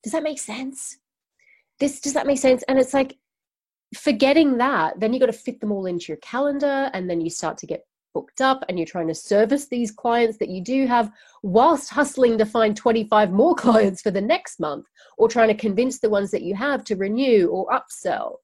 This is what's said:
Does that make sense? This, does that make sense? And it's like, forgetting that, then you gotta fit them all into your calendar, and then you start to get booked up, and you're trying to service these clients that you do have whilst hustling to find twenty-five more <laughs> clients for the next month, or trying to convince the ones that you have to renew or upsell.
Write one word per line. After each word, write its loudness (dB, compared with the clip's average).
Does -10
that -4
make -6
sense? -12
This, -2
does -6
that -2
make 2
sense? 4
And 2
it's 2
like, 0
forgetting 2
that, 0
then 0
you -2
gotta 2
fit -10
them -4
all -4
into -6
your -8
calendar, -2
and -6
then -2
you -4
start -6
to -16
get -10
booked -8
up, 0
and -6
you're -4
trying -6
to -4
service 0
these -4
clients 0
that -4
you -8
do 0
have 2
whilst 4
hustling 2
to 4
find 0
twenty-five 2
more 4
<laughs> -8
clients 4
for -2
the -2
next -2
month, -6
or 4
trying 4
to 4
convince -2
the 0
ones 0
that -4
you -4
have -4
to -4
renew 2
or -2
upsell. -4